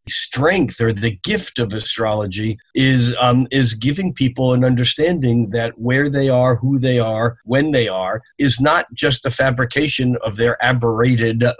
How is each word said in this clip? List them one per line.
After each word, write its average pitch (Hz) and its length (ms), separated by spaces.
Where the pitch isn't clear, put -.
strength 156 680
or 113 140
the 101 300
gift 202 360
of 104 140
astrology 107 840
is, 127 460
um, 123 320
is 131 220
giving 143 400
people 127 400
an 123 100
understanding 123 840
that 117 280
where 131 320
they 139 200
are, 127 260
who 131 240
they 127 180
are, 113 460
when 143 300
they 117 160
are, 92 320
is 131 220
not 156 320
just 143 300
the 131 80
fabrication 131 920
of 104 140
their 117 260
aberrated, 117 800
uh, 120 160